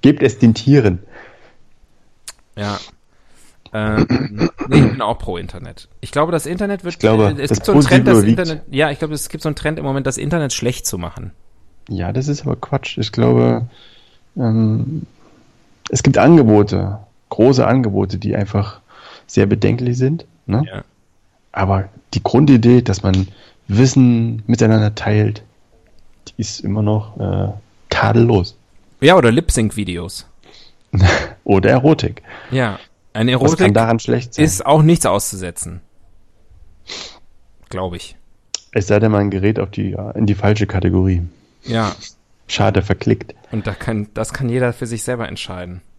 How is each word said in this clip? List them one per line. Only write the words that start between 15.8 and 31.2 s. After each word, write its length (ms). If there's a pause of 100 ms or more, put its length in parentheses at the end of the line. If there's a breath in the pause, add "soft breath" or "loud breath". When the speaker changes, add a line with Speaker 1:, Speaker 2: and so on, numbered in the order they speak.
Speaker 1:
es 140
gibt 140
Angebote, 840 (300)
große 360
Angebote, 520
die 180
einfach 460 (460 loud breath)
sehr 180
bedenklich 520
sind, 280 (200)
ne? 220
Speaker 2:
Ja. 160 (680)
Speaker 1:
Aber 360 (240)
die 100
Grundidee, 580
dass 220
man 240 (400 soft breath)
Wissen 800
miteinander 480
teilt, 480 (840)
die 140
ist 200
immer 200
noch, 380
äh, 340 (360)
tadellos. 680 (460)
Speaker 2:
Ja, 140
oder 160
Lip-Sync-Videos. 960 (680 soft breath)
Speaker 1:
<laughs> 500